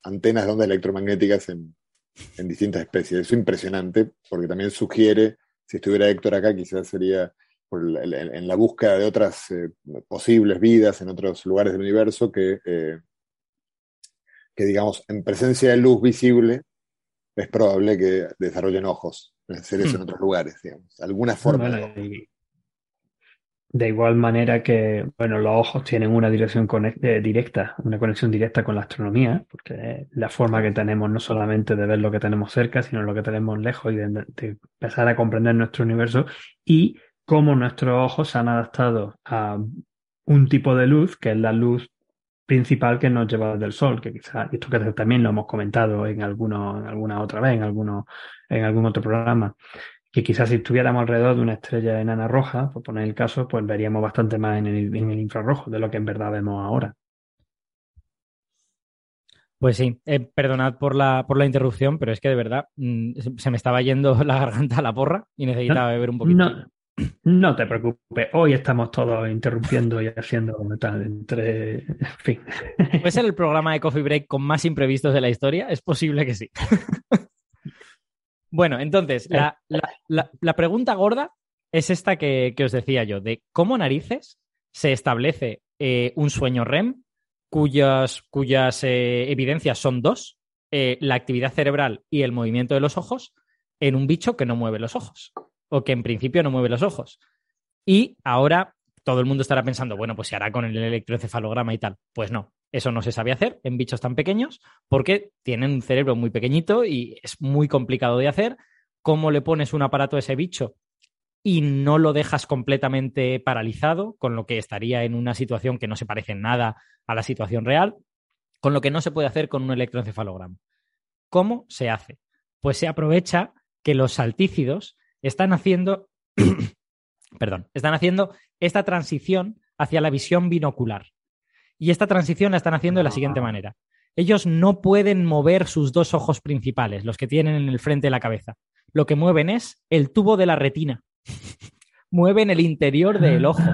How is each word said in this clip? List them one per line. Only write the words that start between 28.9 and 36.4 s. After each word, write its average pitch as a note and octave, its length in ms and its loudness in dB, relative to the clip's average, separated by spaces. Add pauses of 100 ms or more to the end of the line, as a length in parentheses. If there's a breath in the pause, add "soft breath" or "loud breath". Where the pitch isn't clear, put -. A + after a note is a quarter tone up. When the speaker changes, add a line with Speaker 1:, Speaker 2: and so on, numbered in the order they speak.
Speaker 2:
porque - 420 -12 (100)
es C#3 60 -16 (100)
la A2 120 -2
forma A2+ 340 0
que G#2 80 0
tenemos G#2+ 380 -2
no A2 100 -2
solamente A2 560 0
de G2+ 100 0
ver G#2+ 140 2
lo G#2+ 100 0
que G#2 100 -2
tenemos G#2 320 -2
cerca, A#2+ 300 0
sino A2+ 220 -4
lo G#2 100 -4
que G#2+ 80 -4
tenemos G#2+ 380 -4
lejos A2+ 340 -4
y G#2+ 40 -2
de, G#2 120 -4
de G#2 380 -8
empezar A2+ 600 -4
a A#2 80 4
comprender A#2 380 2
nuestro A2+ 320 0
universo A#2 400 0 (400 loud breath)